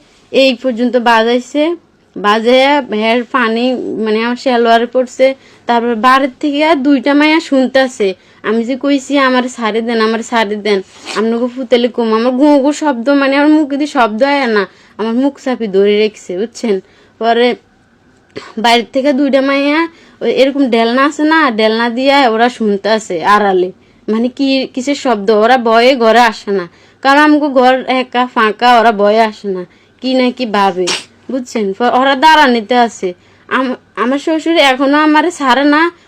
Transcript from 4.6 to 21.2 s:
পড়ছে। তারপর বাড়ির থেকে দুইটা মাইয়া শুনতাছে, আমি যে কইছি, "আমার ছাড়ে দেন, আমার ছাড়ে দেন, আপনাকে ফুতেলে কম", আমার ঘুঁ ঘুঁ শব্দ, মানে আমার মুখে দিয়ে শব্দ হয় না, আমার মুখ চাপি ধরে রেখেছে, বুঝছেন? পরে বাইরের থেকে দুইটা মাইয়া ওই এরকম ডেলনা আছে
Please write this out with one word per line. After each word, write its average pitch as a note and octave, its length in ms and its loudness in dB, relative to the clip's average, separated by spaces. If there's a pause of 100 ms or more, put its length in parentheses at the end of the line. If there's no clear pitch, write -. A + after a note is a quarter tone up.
পড়ছে। C4 480 -2 (320)
তারপর A#3 280 0
বাড়ির C4 360 2 (100)
থেকে D4+ 340 0
দুইটা C#4 400 0
মাইয়া D#4 260 2
শুনতাছে, C4 760 0 (280)
আমি A3+ 220 -2
যে B3+ 120 -4
কইছি, C#4 420 -2
"আমার B3+ 240 2 (140)
ছাড়ে A3+ 240 -4
দেন, A#3 200 -2
আমার A3 220 -2
ছাড়ে A3 340 -2
দেন, G3+ 240 -2 (360)
আপনাকে A3+ 300 -2 (100)
ফুতেলে B3 320 0
কম", A3+ 260 -2
আমার A#3 180 0
ঘুঁ C#4+ 280 4
ঘুঁ C#4+ 120 0
শব্দ, C#4 360 -4
মানে C#4 280 0
আমার D4 120 2
মুখে D4+ 280 2
দিয়ে D4 100 -2
শব্দ A3+ 360 0
হয় C#4 240 0
না, G#3 200 0 (320)
আমার A3 160 -4
মুখ C#4 260 -2
চাপি B3 260 -6
ধরে G3+ 320 2
রেখেছে, G#3 400 -4
বুঝছেন? G#3+ 420 -4 (380)
পরে A#3 360 0 (1040)
বাইরের A#3 340 2
থেকে C#4 200 0
দুইটা C4+ 280 0
মাইয়া C#4+ 480 0 (320)
ওই A#3 100 -2
এরকম C#4 360 0
ডেলনা A#3 380 2
আছে D4+ 180 -2